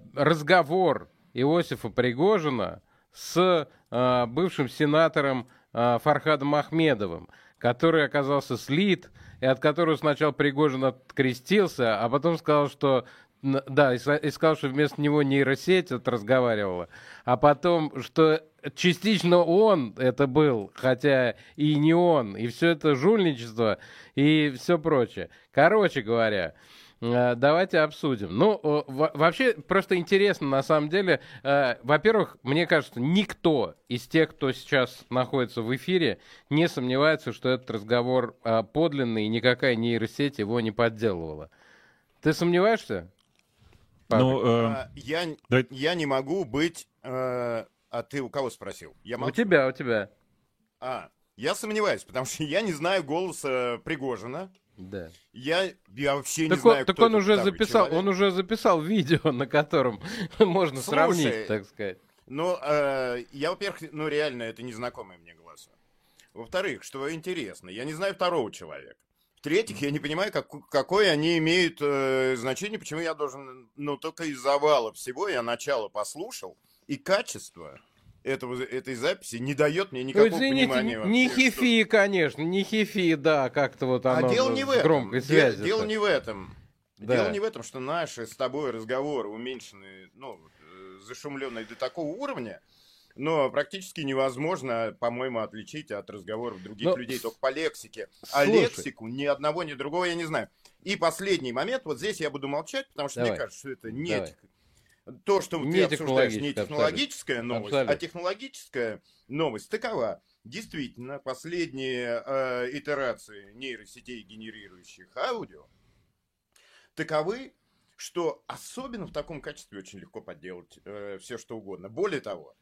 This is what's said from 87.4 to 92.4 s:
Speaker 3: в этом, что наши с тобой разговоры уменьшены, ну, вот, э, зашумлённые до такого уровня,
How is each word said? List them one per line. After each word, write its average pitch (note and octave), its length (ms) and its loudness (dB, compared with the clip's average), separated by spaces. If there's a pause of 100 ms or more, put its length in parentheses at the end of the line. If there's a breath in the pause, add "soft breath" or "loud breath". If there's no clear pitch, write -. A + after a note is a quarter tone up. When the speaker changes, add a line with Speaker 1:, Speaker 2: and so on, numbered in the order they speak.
Speaker 3:
в - 20 -2
этом, G#3+ 200 -6
что C3 180 -12
наши C#3+ 440 -6
с - 120 -16
тобой C3 340 -4
разговоры B2 560 -4
уменьшены, G#2 840 -14
ну, A#2 240 -16
вот, D#2+ 140 -20 (100)
э, F#2+ 400 -20
зашумлённые B2 640 -10
до A2+ 100 -18
такого D3+ 400 -6
уровня, G3 460 -10 (540 soft breath)